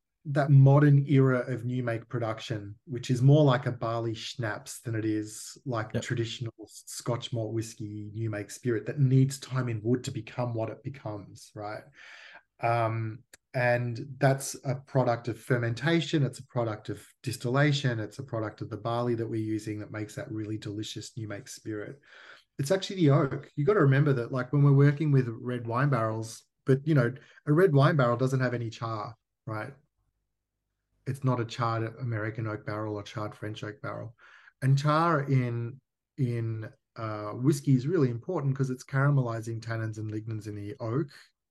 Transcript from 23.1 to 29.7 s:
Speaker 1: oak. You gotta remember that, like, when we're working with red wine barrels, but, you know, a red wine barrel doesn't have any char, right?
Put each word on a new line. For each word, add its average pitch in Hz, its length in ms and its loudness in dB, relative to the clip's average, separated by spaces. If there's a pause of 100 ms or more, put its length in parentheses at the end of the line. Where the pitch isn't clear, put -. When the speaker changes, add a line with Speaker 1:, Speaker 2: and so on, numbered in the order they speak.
Speaker 1:
oak. 139 440 0
You 147 100 -2
gotta 208 140 4
remember 139 340 6
that, 117 200 -4
like, 127 180 -4
when 143 100 4
we're 143 120 8
working 143 380 6
with 131 180 6
red 117 360 -6
wine 123 240 0
barrels, 113 540 -2 (220)
but, 135 200 4
you 160 80 2
know, 120 180 6 (360)
a 147 60 4
red 175 200 6
wine 139 220 6
barrel 120 220 2
doesn't 131 240 0
have 123 120 0
any 120 160 -4
char, 113 460 -8 (300)
right? 107 280 -8 (1300)